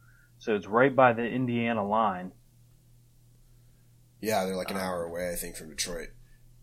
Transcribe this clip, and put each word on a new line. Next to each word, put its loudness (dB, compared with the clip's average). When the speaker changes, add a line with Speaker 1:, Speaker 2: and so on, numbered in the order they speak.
Speaker 1:
so -2
it's -4
right 4
by 8
the -2
Indiana 0
line. 0
Speaker 2:
Yeah, 0
they're, -4
like, -6
an -4
Speaker 1:
Um, -4
Speaker 2:
hour -4
away, -6
I -6
think, -10
from -14
Detroit. -8